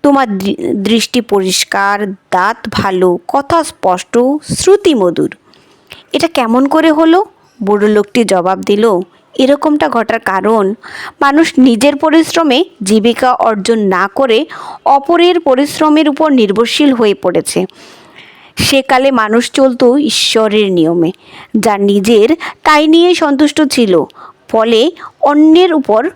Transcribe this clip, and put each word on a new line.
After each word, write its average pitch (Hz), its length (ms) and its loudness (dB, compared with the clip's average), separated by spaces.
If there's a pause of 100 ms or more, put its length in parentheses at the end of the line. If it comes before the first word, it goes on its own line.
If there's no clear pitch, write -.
তোমার 269 340 0
দৃ-, - 380 -4
দৃষ্টি 214 460 -2
পরিষ্কার, 196 920 -4 (180)
দাঁত 190 260 -2 (140)
ভালো, 185 460 0 (100)
কথা 285 360 -2
স্পষ্ট, - 560 -4 (340)
শ্রুতি 392 400 2
মধুর, 185 420 -2 (800)
এটা 294 140 -2
কেমন 254 380 0
করে 311 260 0
হলো?" 330 340 2 (380)
বুড়ো 202 240 0
লোকটি 208 360 0
জবাব 190 380 -2
দিল, 208 380 0 (340)
"এরকমটা 294 560 0
ঘটার 226 300 -4
কারণ 196 540 -2 (480)
মানুষ 285 360 2
নিজের 254 380 4
পরিশ্রমে 320 720 0 (180)
জীবিকা 220 500 0
অর্জন 220 460 -2
না 190 360 0
করে 269 300 0 (400)
অপরের 339 540 2
পরিশ্রমের 294 680 0
উপর 302 220 -2
নির্ভরশীল 233 640 0
হয়ে 220 200 0
পড়েছে। 180 520 -4 (920)
সেকালে 269 540 0
মানুষ 226 400 -2
চলত 269 320 0 (160)
ঈশ্বরের 214 720 0
নিয়মে, 170 400 0 (480)
যা 208 180 0
নিজের 202 580 2 (280)
তাই 302 240 2
নিয়ে 339 280 4
সন্তুষ্ট 294 460 0
ছিল, 202 420 0 (440)
ফলে 226 440 0 (300)
অন্যের 311 520 4
উপর 262 420 -2